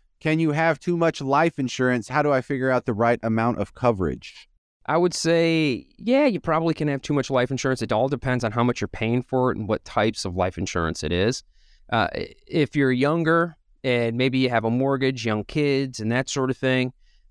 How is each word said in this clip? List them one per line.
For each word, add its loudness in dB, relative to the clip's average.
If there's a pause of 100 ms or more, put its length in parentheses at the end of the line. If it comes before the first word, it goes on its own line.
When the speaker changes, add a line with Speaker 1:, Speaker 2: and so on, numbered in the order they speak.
(200)
Speaker 1:
"Can 0
you 0
have 0
too -2
much 0
life 0
insurance? 0
How 0
do 2
I 2
figure -2
out 2
the -2
right 2
amount 0
of -4
coverage?" -2 (380)
Speaker 2:
I 0
would 0
say, 0 (100)
yeah, 2
you 0
probably 0
can -2
have -2
too -2
much 0
life 2
insurance. -2
It -2
all 2
depends -2
on -2
how 0
much 0
you're -4
paying -2
for 0
it -4
and -6
what -2
types -2
of -6
life -2
insurance -4
it -2
is. 0 (480)
Uh, 0
i-, -8 (140)
if -2
you're 2
younger 0 (260)
and 0
maybe 2
you 2
have 2
a 0
mortgage, 0
young 0
kids, -2
and -2
that 0
sort -2
of -2
thing, 0 (380)